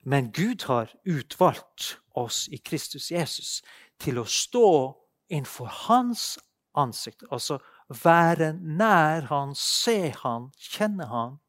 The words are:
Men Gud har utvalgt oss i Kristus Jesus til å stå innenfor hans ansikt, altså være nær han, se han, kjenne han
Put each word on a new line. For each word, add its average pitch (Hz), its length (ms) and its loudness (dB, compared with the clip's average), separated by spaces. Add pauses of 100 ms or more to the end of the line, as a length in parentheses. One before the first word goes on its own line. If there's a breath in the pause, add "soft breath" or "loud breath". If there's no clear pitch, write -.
Men 131 280 0
Gud 208 360 -2
har 117 220 0 (140)
utvalgt - 920 -2 (140)
oss - 400 -6
i 143 80 -14
Kristus - 520 -8
Jesus - 500 -6 (380 loud breath)
til 123 200 -2
å 110 80 -6
stå - 400 4 (640)
innenfor 131 380 -6 (160)
hans 240 480 2 (420)
ansikt, 123 560 -4
altså 135 240 -4 (320 soft breath)
være 165 640 4
nær 165 800 2
han, 139 260 -4
se 190 640 0
han, 120 300 -4 (100)
kjenne 202 480 -4
han 120 300 -4 (100)